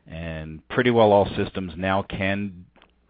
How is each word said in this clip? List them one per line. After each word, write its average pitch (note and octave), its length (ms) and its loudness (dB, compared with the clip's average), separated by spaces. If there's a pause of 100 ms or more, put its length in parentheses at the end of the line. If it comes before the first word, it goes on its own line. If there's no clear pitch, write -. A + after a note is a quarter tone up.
And D#2+ 640 -12
pretty B2 220 2
well A2+ 220 6
all G2+ 240 6
systems F#2+ 400 -6
now F#2+ 260 -2
can F#2+ 640 -6 (460)